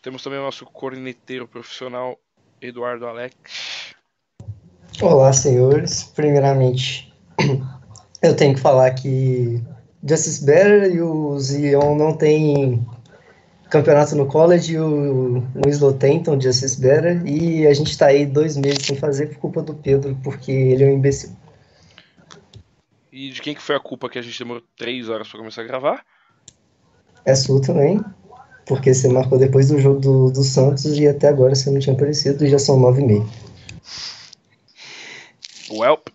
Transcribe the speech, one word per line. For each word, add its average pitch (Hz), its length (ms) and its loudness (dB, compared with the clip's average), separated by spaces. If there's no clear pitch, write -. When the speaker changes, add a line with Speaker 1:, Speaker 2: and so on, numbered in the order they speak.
Speaker 1:
Temos 131 220 -16
também 139 160 -10
o - 20 -10
nosso 131 240 -12
corneteiro 131 800 -14
profissional, 123 720 -14
Eduardo 123 460 -10
Alex. - 880 -16
Speaker 2:
Olá, 139 320 4
senhores. 135 720 0
Primeiramente, 139 1120 -2
<clears throat> - 840 -6
eu 165 140 4
tenho 139 220 2
que - 40 -6
falar 131 300 4
que 127 720 -2
Justice 147 380 -2
Better 190 480 4
e 170 80 -2
o 156 380 -4
Zion 143 560 0
não 151 220 0
têm 147 680 2
campeonato 147 460 2
no 139 100 0
college, 165 540 2
o, 139 580 -2
o 117 40 -4
Winslow 143 300 2
tem, 139 220 2
então 160 240 0
Justice 127 400 -2
Better, 160 440 2
e 156 440 0
a 143 40 6
gente 147 240 -2
tá 156 100 4
aí 143 200 4
dois 147 300 0
meses 139 280 -2
sem 139 120 -4
fazer 147 320 -4
por - 100 -18
culpa 160 240 -8
do 151 120 -10
Pedro, 139 500 -2
porque - 260 -10
ele 131 320 2
é 139 60 6
um 139 60 4
imbecil. 139 360 -2
Speaker 1:
E 135 120 -12
de 127 100 -16
quem 151 140 -8
que - 80 -18
foi 151 120 -6
a 139 60 -4
culpa 127 300 -14
que - 80 -12
a 123 40 -12
gente 117 160 -16
demorou 120 240 -14
três 117 320 -10
horas 110 180 -8
pra 104 120 -20
começar 113 240 -16
a - 20 -12
gravar? 135 400 -6
Speaker 2:
É 135 100 2
sua 135 280 0
também, 170 360 0
porque 135 260 0
você 131 160 2
marcou 131 300 2
depois 135 320 4
do 147 100 2
jogo 139 180 4
do, 131 320 4
do 135 120 -2
Santos 135 420 0
e 147 100 4
até 143 200 2
agora 135 260 4
você 135 160 -2
não 139 100 0
tinha 135 160 0
aparecido 143 480 -2
e 139 60 2
já 139 80 4
são 135 200 2
nove 127 220 4
e 139 60 0
meia. 107 180 2
Speaker 1:
Welp. 117 440 0